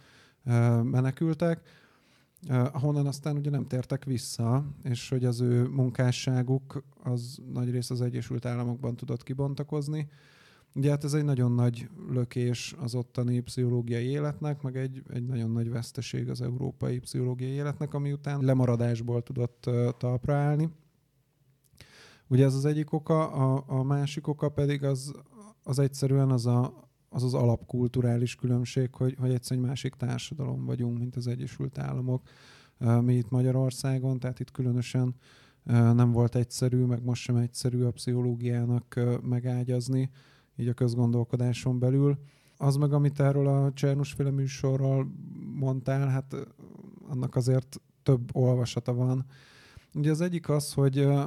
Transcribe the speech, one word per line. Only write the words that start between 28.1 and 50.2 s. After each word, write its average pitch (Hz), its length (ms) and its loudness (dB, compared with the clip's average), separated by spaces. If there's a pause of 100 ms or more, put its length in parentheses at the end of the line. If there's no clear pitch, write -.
különbség, 123 600 -2
hogy, 131 240 -2
hogy 127 140 0
egyszerűen 127 320 -2
egy 123 60 -2
másik 135 240 -6
társadalom 127 720 -6
vagyunk, 123 340 -2
mint 123 180 -6
az 123 100 -6
Egyesült 131 520 -6
Államok, 131 500 -2 (500)
ö, 120 220 4
mi 123 140 4
itt 123 160 0
Magyarországon, 131 880 0
tehát 127 220 -6
itt 131 100 -8
különösen, 123 640 0 (500)
ö, 117 280 6
nem 120 200 6
volt 117 220 2
egyszerű, 123 500 2
meg 123 200 0
most 123 180 -2
sem 123 140 0
egyszerű 120 460 0
a 120 80 2
pszichológiának, 120 1080 0
ö, 120 260 2
megágyazni, 123 880 0 (520)
így 120 60 0
a 120 60 0
közgondolkodáson 120 1040 2
belül. 139 400 4 (380)
Az 139 200 2
meg, 143 160 2
amit 143 280 2
erről 139 260 4
a 139 260 4
Csernus-féle 139 580 0
műsorról 135 800 0 (420)
mondtál, 135 540 0
hát, 135 240 -2
ö, - 80 -8 (680)
annak 127 280 -4
azért 131 440 0 (220)
több 123 340 2
olvasata 123 580 0
van. 127 300 0 (680)
Ugye 147 160 0
az 151 100 0